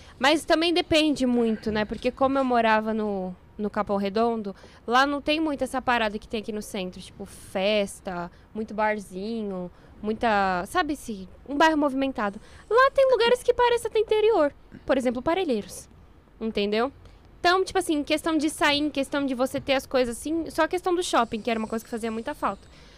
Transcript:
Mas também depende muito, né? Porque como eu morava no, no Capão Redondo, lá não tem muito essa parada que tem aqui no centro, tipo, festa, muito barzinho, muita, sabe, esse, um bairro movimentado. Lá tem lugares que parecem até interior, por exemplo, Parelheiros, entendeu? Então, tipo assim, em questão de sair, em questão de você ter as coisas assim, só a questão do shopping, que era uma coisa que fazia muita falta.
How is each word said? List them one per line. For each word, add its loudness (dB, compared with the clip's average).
Mas 4
também 2
depende 2
muito, 0
né? 0
Porque -4
como 2
eu 2
morava 2
no, -4
no -4
Capão -2
Redondo, -2
lá 4
não -2
tem 0
muito -2
essa -4
parada 0
que -10
tem -4
aqui -8
no -6
centro, -8
tipo, -16
festa, -2
muito -8
barzinho, -4
muita, 0
sabe, -2
esse, -10
um -6
bairro 6
movimentado. 0
Lá 6
tem 6
lugares 4
que 2
parecem 2
até 0
interior, 2
por 2
exemplo, 0
Parelheiros, -2
entendeu? -2
Então, 4
tipo -2
assim, 0
em -2
questão 0
de 0
sair, 2
em -2
questão -2
de -2
você -2
ter -2
as 0
coisas -2
assim, -6
só 0
a 2
questão -2
do -2
shopping, 0
que -4
era -2
uma -4
coisa -6
que -14
fazia -6
muita -8
falta. -8